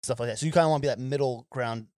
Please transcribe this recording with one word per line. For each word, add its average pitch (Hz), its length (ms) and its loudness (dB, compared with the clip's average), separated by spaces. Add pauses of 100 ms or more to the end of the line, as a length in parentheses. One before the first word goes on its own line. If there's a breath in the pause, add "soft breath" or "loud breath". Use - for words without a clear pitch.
stuff - 180 -4
like 120 100 -2
that. 110 100 -6
So 147 60 -2
you 160 60 0
kinda 165 160 6
wanna 151 140 2
be 143 60 0
that 113 120 -2
middle 131 500 -2
ground 117 380 -6 (120)